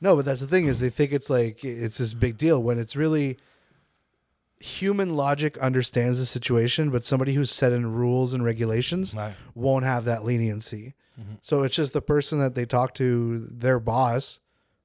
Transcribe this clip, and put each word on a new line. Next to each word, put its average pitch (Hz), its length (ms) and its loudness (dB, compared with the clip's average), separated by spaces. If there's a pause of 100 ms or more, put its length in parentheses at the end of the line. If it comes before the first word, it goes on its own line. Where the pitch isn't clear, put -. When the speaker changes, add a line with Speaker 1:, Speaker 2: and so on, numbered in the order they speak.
Speaker 1:
No, 180 160 6
but 139 80 2
that's 131 160 -2
the 135 60 -8
thing, 175 200 2
is 127 140 2
they 127 80 2
think 139 240 0
it's, 139 160 -2
like, 120 340 0
it's 117 360 -6
this 113 160 -2
big 117 240 -2
deal 151 240 4
when 117 160 0
it's 117 180 -6
really, 147 400 0 (1200)
human 190 560 -2
logic 143 420 0
understands 127 600 0
the 127 60 -2
situation, 120 640 0
but 123 140 0
somebody 135 300 0
who's 139 160 2
set 123 220 4
in 120 200 0
rules 123 400 2
and 127 120 0
regulations 117 680 -2
Speaker 2:
Ouais. 104 200 -8 (200)
Speaker 1:
won't 131 300 0
have 123 200 0
that 113 200 -2
leniency. 113 720 -2 (260)
Speaker 2:
Mm-hmm. 107 220 -14
Speaker 1:
So 143 220 0
it's 131 100 -2
just 147 180 0
the 147 100 -2
person 147 360 0
that 131 160 0
they 123 100 -2
talk 123 300 0
to, 120 440 0
their 120 420 0
boss, 120 600 0 (440)